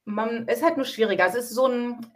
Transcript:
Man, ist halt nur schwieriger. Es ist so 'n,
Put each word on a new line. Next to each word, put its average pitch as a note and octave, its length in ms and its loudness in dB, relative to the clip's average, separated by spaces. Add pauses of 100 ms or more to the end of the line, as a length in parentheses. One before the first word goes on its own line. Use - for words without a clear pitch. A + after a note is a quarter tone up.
Man, A3+ 440 -4
ist A#3 160 0
halt E4 120 4
nur C4+ 100 -2
schwieriger. G3 400 2
Es F3+ 100 0
ist A#3+ 140 -4
so B3+ 160 2
'n, A#3+ 500 -4